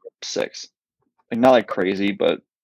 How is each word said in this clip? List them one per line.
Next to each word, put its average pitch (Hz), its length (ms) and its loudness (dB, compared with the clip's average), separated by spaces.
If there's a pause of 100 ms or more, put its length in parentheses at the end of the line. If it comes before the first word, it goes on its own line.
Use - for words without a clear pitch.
(240)
six. - 440 -8 (640)
Like, 117 80 -4
not, 127 120 6
like, 120 160 4
crazy, 98 440 -2
but, 85 300 -2 (220)